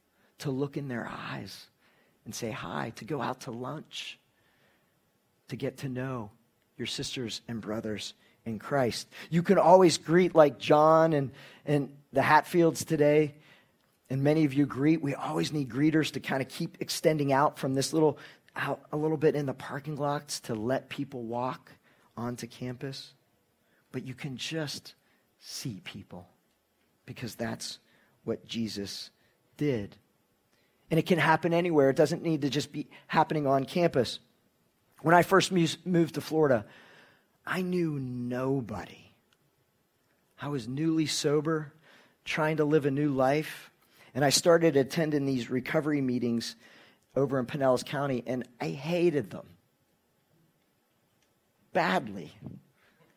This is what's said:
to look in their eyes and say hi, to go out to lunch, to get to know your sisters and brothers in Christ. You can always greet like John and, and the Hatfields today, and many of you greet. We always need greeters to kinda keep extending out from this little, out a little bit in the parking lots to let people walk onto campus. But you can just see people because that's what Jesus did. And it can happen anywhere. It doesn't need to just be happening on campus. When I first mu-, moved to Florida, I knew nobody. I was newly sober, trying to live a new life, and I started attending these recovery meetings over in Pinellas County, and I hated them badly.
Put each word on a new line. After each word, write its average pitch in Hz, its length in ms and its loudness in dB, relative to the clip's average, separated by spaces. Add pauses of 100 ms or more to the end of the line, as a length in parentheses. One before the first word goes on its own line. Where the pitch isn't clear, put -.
(400)
to 143 100 -6
look 139 280 -4
in 143 100 -8
their 120 200 -6
eyes - 600 -12 (580)
and 110 80 -14
say 117 160 -8
hi, 117 460 -8
to 110 100 -16
go 143 160 -6
out 123 200 -6
to 127 100 -12
lunch, 127 640 -12 (1300)
to 131 60 -10
get 131 220 -8
to 139 120 -10
know 127 420 -8 (440)
your 120 120 -8
sisters - 600 -8
and 117 140 -8
brothers 107 540 -8 (300)
in 113 120 -6
Christ. 127 500 -2 (220)
You 170 140 2
can 185 160 4
always 180 400 8
greet 175 340 4
like 151 240 8
John 160 560 6
and, 139 180 0 (360)
and 147 280 0 (180)
the 131 100 4
Hatfields 160 600 4
today, 147 520 2 (720)
and 135 140 -2
many 151 220 4
of 131 100 0
you 143 100 2
greet. 147 380 0
We 139 100 -2
always 156 400 -4
need 143 160 -4
greeters 147 420 2
to 123 80 -8
kinda 131 260 -4
keep - 340 -10
extending 151 520 0
out 139 280 2
from 135 160 -4
this 135 180 -2
little, 156 240 2 (380)
out 139 260 -6 (100)
a 151 60 -6
little 156 200 -2
bit 147 180 2
in 147 100 -4
the 131 80 -4
parking 139 440 -10
lots 147 440 -6
to 123 140 -8
let 127 340 -4
people 135 320 -10
walk 120 500 -8 (460)
onto 120 300 -8
campus. 123 640 -12 (800)
But 127 120 -10
you 131 120 -12
can 131 220 -10
just - 580 -8 (440)
see - 440 -12
people 92 440 -18 (800)
because - 300 -12
that's 117 420 -8 (460)
what - 240 -6
Jesus 101 640 -8 (460)
did. 123 380 -4 (920)
And 165 100 4
it 156 60 -2
can 175 140 2
happen 160 340 2
anywhere. 160 380 4
It 131 40 0
doesn't 160 280 2
need 160 180 0
to 143 80 0
just 139 220 -4
be 147 160 -10 (180)
happening 156 400 0
on 135 200 2
campus. 165 540 0 (800)
When 165 140 6
I 175 80 8
first - 280 4
mu-, 170 160 2 (160)
moved 170 320 0
to 143 60 -4
Florida, 139 440 2 (800)
I 175 160 -4
knew 175 380 -2
nobody. 123 1120 -6 (1300)
I 135 80 -8
was 131 200 -6
newly 160 380 0
sober, 156 680 0 (500)
trying 156 340 -2
to 151 80 2
live 147 200 4
a 143 60 2
new 147 200 0
life, 135 600 0 (440)
and 135 100 2
I 139 40 6
started 165 480 6
attending 147 480 0
these 127 240 -2
recovery 143 520 -2
meetings 120 540 -2 (600)
over 135 220 0
in 123 80 -2
Pinellas 131 400 0
County, 139 400 -4
and 123 220 -4 (120)
I 151 100 -6
hated 156 600 0
them - 180 -14 (2250)
badly. 160 580 -2 (840)